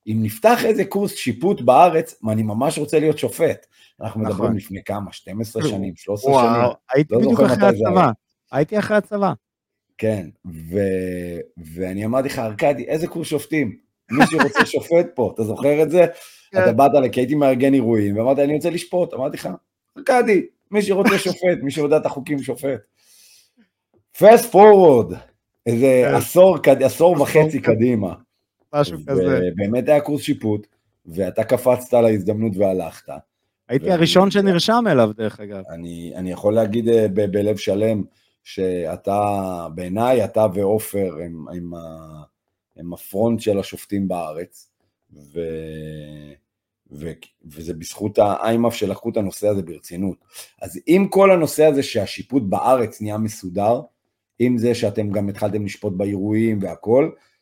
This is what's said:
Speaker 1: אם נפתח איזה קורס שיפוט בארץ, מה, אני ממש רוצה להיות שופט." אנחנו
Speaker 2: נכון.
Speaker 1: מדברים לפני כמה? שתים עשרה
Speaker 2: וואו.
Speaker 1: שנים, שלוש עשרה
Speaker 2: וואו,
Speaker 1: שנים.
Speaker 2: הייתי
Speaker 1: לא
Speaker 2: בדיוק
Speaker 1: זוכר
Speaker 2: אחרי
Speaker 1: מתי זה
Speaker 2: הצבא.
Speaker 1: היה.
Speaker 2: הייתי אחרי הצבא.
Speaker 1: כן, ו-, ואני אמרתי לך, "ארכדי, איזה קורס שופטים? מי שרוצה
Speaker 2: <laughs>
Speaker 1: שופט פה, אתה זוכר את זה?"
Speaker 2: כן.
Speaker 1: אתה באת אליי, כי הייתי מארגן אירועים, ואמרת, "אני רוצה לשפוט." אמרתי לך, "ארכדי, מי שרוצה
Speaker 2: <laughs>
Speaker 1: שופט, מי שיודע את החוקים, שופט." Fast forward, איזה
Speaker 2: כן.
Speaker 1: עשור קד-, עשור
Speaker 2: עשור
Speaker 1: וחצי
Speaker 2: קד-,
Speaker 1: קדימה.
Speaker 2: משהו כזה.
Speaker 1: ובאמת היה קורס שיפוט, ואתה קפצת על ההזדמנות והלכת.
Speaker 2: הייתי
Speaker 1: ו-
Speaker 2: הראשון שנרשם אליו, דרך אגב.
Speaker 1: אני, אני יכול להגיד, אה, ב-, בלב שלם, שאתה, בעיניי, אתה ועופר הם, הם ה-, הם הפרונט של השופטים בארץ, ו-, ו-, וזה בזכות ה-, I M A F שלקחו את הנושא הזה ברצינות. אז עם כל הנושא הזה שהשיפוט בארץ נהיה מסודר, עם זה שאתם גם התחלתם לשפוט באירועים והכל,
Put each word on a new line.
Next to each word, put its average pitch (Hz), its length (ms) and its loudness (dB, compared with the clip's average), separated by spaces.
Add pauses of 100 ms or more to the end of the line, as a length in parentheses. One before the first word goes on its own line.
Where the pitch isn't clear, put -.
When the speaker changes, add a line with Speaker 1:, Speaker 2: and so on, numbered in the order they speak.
Speaker 1:
אם 110 140 -2
נפתח 226 440 0
איזה 214 200 0
קורס 196 300 -4
שיפוט 135 460 -2
בארץ, 151 600 6
מה, 110 100 -2
אני 110 120 0
ממש 113 340 -2
רוצה 151 220 0
להיות 151 180 2
שופט." 135 480 -2 (360)
אנחנו 107 200 -8
Speaker 2:
נכון. 107 140 -2
Speaker 1:
מדברים 107 220 -2
לפני 95 260 -12
כמה? 101 300 -8
שתים 101 280 -12
עשרה 113 200 -8
Speaker 2:
וואו. 151 120 -2
Speaker 1:
שנים, 95 220 -8
שלוש 104 240 -8
עשרה 131 140 0
Speaker 2:
וואו, 127 120 4 (180)
Speaker 1:
שנים. 120 120 -2 (180)
Speaker 2:
הייתי 151 200 0
Speaker 1:
לא 120 60 2
Speaker 2:
בדיוק 135 140 2
Speaker 1:
זוכר - 120 4
Speaker 2:
אחרי 202 220 2
Speaker 1:
מתי 190 100 4
זה 101 100 -2
Speaker 2:
הצבא. 180 140 2
Speaker 1:
היה. 135 100 4 (400)
Speaker 2:
הייתי 156 280 -2
אחרי 208 180 0
הצבא. 202 360 -2 (640)
Speaker 1:
כן, 107 320 -4 (160)
ו-, 87 920 -6 (360)
ואני 92 300 -6
אמרתי 131 220 -2
לך, 139 120 -8
"ארכדי, 123 440 -2
איזה 160 240 -4
קורס 170 200 -10
שופטים? 147 480 -4 (360)
מי 120 200 2
שרוצה - 380 0
Speaker 2:
<laughs> - 40 -4
Speaker 1:
שופט 170 320 2 (100)
פה, 110 200 -2
אתה 113 80 -4
זוכר 139 400 0
את 147 80 0
זה?" 175 140 6 (460)
Speaker 2:
כן. 185 120 0
Speaker 1:
אתה 165 100 4
באת 139 220 6
אליי, 127 160 2
כי 127 80 -2
הייתי 123 160 0
מארגן 135 380 2
אירועים, 110 440 2
ואמרת, 127 220 2
"אני 143 160 0
רוצה 151 140 -4
לשפוט." 175 440 -4
אמרתי 131 240 -6
לך, 170 120 -10 (480)
"ארכדי, 226 480 2 (260)
מי 208 100 0
שרוצה 196 400 2
Speaker 2:
<laughs> - 40 -8
Speaker 1:
שופט, 180 360 -2
מי 135 100 -6
שיודע 147 260 0
את 143 80 -2
החוקים, 135 380 -6
שופט." 127 360 -6 (1400)
Fast 226 360 8
forward, 170 640 8 (500)
איזה 123 440 4
Speaker 2:
כן. 139 60 2
Speaker 1:
עשור 165 420 6
קד-, 135 260 4
עשור 160 320 4
Speaker 2:
עשור 143 60 2
Speaker 1:
וחצי 151 400 2
Speaker 2:
קד-, 117 120 2
Speaker 1:
קדימה. 110 400 0 (600)
Speaker 2:
משהו 151 240 -2 (100)
כזה. 92 320 0 (140)
Speaker 1:
ובאמת 110 360 -2
היה 147 120 4
קורס 147 200 -4
שיפוט, 107 460 -4 (380)
ואתה 92 380 -4
קפצת 123 500 0
על 117 120 6
ההזדמנות 107 520 0
והלכת. 92 560 -4 (560)
Speaker 2:
הייתי 143 200 -2
Speaker 1:
ו- - 40 0
Speaker 2:
הראשון 180 380 4
שנרשם 196 560 0
אליו, 123 300 2
דרך 110 220 -8
אגב. 101 300 -14
Speaker 1:
אני, 85 460 -14
אני 92 160 -8
יכול 101 220 0
להגיד, 110 360 0
אה, 113 180 4
ב-, 98 240 -2
בלב 104 260 0
שלם, 104 460 -2 (400)
שאתה, 92 1300 -4
בעיניי, 104 500 0
אתה 110 280 0
ועופר 98 720 -2
הם, 82 200 -14 (100)
הם 87 180 -12
ה-, 80 500 -18 (540)
הם 85 160 -14
הפרונט 110 460 -2
של 104 200 -2
השופטים 98 480 -6
בארץ, 85 640 -10 (420)
ו-, 78 1200 -12 (580)
ו-, 76 200 -14 (340)
וזה 80 280 -14
בזכות 101 460 -6
ה-, 101 240 2
I 113 140 0
M 117 80 0
A - 20 0
F 110 40 0
שלקחו 98 380 -6
את 113 80 -6
הנושא 104 300 -4
הזה 101 140 0
ברצינות. 87 560 -8 (440)
אז - 240 -14
עם 190 220 4
כל 196 240 4
הנושא 156 340 2
הזה 139 180 2
שהשיפוט 113 640 -4
בארץ 104 520 0
נהיה 104 160 -6
מסודר, 107 640 -2 (580)
עם 123 180 0
זה 117 180 0
שאתם 104 340 -4
גם 101 200 -4
התחלתם 101 360 -6
לשפוט 98 320 -8
באירועים 104 640 -2
והכל, 107 480 0 (320)